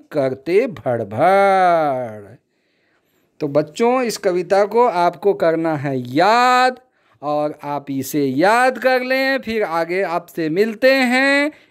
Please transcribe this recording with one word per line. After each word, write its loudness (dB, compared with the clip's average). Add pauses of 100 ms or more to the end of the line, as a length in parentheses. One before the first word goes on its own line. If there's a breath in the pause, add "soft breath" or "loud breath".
(120)
करते 0
भड़भड़। 0 (1040)
तो -4
बच्चों, 0
इस -4
कविता 0
को 2
आपको 0
करना 2
है -4 (120)
याद, 2 (420)
और -4
आप -6
इसे -2
याद 2
कर 0
लें। -2
फिर -4
आगे -2
आपसे -4
मिलते 0
हैं। 0 (200 loud breath)